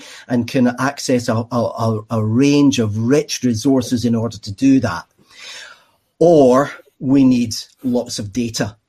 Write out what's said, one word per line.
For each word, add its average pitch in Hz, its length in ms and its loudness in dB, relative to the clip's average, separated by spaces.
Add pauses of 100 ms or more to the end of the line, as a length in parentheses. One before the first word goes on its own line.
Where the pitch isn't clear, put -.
(280)
and 120 200 -2
can 123 200 0 (100)
access 127 500 -2
a, 113 60 -2
a, 113 160 -2
a, 113 600 -4
a 110 140 -2
range 139 540 2
of 107 180 -2
rich 131 460 -2
resources 123 600 -2
in 117 100 0
order 113 240 -6
to 104 140 -14
do 135 280 2
that. 85 240 -6 (1120)
Or 143 520 6 (280)
we 135 260 2
need 120 300 2 (280)
lots 120 360 -4
of 104 140 -10
data 117 440 -6 (120)